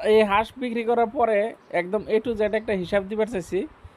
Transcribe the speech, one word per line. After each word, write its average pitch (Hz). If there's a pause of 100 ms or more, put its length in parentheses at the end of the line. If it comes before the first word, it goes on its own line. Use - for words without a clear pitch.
এই 214
হাঁস 208
বিক্রি 240
করার 233
পরে 226 (160)
একদম 180
A 214
to 240
Z 208
একটা 220
হিসাব 190
দিবার 214
চাইছি। 202 (300)